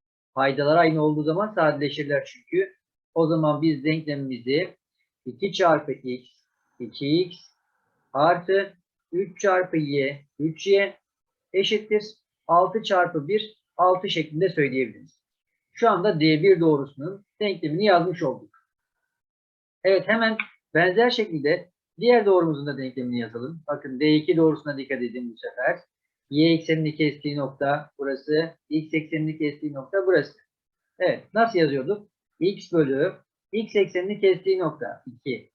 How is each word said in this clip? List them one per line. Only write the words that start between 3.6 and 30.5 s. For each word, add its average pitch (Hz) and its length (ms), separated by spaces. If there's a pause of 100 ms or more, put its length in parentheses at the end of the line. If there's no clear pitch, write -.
biz 151 220
denklemimizi 143 920 (480)
iki 190 280
çarpı 156 400
x, 123 360 (500)
iki 143 440
x - 280 (640)
artı 175 600 (380)
üç 185 280
çarpı 185 360
y, 143 440 (180)
üç 160 280
y 196 300 (560)
eşittir 208 520 (420)
altı 180 360
çarpı 175 460
bir, 208 340 (140)
altı 180 340
şeklinde 160 380
söyleyebiliriz. 131 720 (520)
Şu 233 180
anda 185 300
D 156 220
bir 185 180
doğrusunun 156 680 (140)
denklemini 180 440
yazmış 175 380
olduk. - 280 (1300)
Evet, 190 240
hemen 220 280 (380)
benzer 185 360
şekilde 175 600 (300)
diğer 233 260
doğrumuzun 165 400
da 143 120
denklemini 127 400
yazalım. 120 480
Bakın 139 340
D 151 140
iki 151 220
doğrusuna 151 420
dikkat 131 240
edin 120 300
bu 110 40
sefer. 147 440 (500)
Y 160 240
eksenini 160 420
kestiği 147 400
nokta 143 640
burası, 151 520 (180)
x 156 260
eksenini 156 440
kestiği 151 340
nokta 139 340
burası. 165 320 (600)